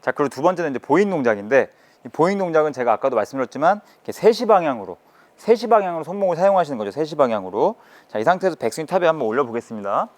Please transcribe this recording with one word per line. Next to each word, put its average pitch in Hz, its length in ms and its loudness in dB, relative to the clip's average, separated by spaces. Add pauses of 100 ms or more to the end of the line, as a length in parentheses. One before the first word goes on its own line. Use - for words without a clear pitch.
자, 135 100 -2
그리고 143 180 -2
두 131 120 -10
번째는 165 300 0
이제 123 80 -6
보인 190 300 2
동작인데, 117 600 2 (360)
이 127 40 -12
보인 190 300 0
동작은 156 340 0
제가 120 180 0
아까도 127 240 0
말씀드렸지만 135 680 0 (160)
이렇게 - 140 -14
세 202 200 4
시 233 140 -2
방향으로, 139 520 2 (400)
세 233 180 2
시 233 120 -8
방향으로 185 360 2
손목을 180 320 -2
사용하시는 175 420 2
거죠. 101 140 -4
세 147 140 -4
시 156 100 -10
방향으로. 117 600 0 (320)
자, 107 120 -6
이 110 40 -2
상태에서 175 320 0
백스윙 151 320 -6
탑에 180 180 0
한번 156 220 0
올려보겠습니다. 117 920 -4